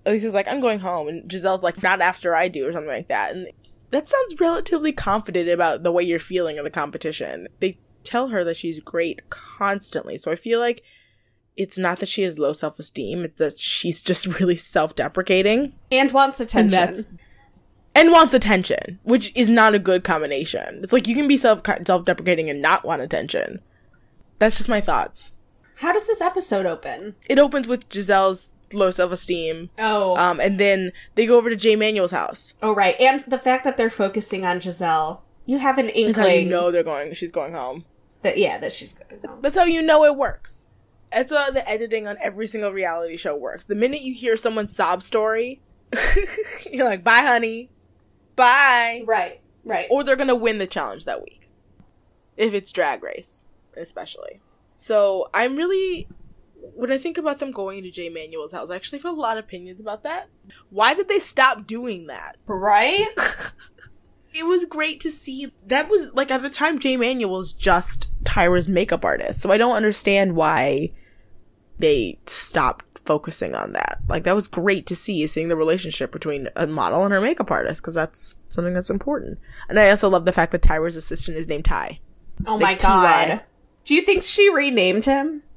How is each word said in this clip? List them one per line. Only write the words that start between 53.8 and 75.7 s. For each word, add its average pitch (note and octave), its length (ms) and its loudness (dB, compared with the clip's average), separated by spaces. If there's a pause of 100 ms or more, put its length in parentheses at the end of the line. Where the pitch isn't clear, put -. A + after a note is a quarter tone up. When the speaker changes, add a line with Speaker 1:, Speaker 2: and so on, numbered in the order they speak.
Speaker 1:
So, G3+ 600 0
I'm B3 220 0
really F4+ 540 -4 (640)
when B3 180 -6
I C4+ 60 -2
think E4 200 -6
about D4+ 220 -4
them C#4 120 -8
going G3 320 -10
to F3+ 80 -16
Jay E3+ 180 -12
Manuel's D#3+ 440 -12
house, E3 160 -12
I F3+ 60 -10
actually C#4 240 -12
feel F4 120 -8
a E4 80 -8
lot A3+ 180 -4
of G#3+ 80 -12
opinions F#3 340 -18
about G#3+ 240 -12
that. E4 260 -10 (400)
Why A3 240 2
did F#4 140 -4
they G4+ 120 0
stop C4 480 0
doing A3 400 -10
that? E2+ 300 -16 (100)
Speaker 2:
Right? G#3+ 600 2 (100)
Speaker 1:
<laughs> - 0 - (1200)
It D#4+ 80 -4
was F4 200 2
great D#4 340 -4
to D#4+ 120 -6
see. C#4 420 -8 (120)
That C#4+ 240 0
was, F4+ 240 0
like, C4+ 160 0
at C4 120 -2
the C4+ 80 -6
time, D4+ 280 0
Jay C4 200 0
Manuel A#3+ 340 -2
was F#3 220 -6
just - 560 2 (160)
Tyra's F3+ 420 4
makeup F3+ 380 0
artist, - 340 -2
so F#3+ 100 -2
I G3+ 80 4
don't A#3+ 200 2
understand G3 580 2
why D3+ 540 0 (920)
they C#3+ 480 2
stopped - 800 -4
focusing D3+ 500 -4
on G1+ 160 -6
that. - 280 -4 (100)
Like, D#3+ 160 -2
that F3+ 100 2
was G#3 140 -2
great F#3+ 380 -2
to F3+ 80 -6
see, E3 320 -2
seeing D#3+ 200 -4
the E3+ 80 0
relationship D#3+ 560 -2